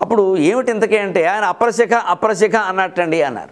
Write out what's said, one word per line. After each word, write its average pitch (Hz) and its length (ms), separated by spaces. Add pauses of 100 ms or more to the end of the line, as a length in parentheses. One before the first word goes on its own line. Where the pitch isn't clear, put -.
అప్పుడు 196 360
ఏమిటి 214 340
ఇంతకే 214 280
అంటే 190 260
ఆయన 208 200
అపరశిఖ, 220 500
అపరశిఖ 214 640
అన్నట్టండి 185 680
అన్నారు. 113 300